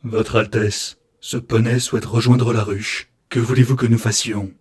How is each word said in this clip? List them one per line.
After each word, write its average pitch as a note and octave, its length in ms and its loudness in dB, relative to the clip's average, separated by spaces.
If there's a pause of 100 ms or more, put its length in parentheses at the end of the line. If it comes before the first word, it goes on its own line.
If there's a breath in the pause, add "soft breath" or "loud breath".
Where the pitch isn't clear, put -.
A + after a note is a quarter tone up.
Votre A2+ 320 -2
Altesse, G#2+ 600 -2 (220)
ce - 180 -10
poney A#2+ 440 0
souhaite A#2 240 -4
rejoindre A#2+ 480 2
la G#2+ 100 0
ruche. G2+ 480 -6 (200)
Que B2+ 100 -2
voulez-vous B2+ 340 4
que B2 120 0
nous A2+ 120 4
fassions ? G2+ 640 -4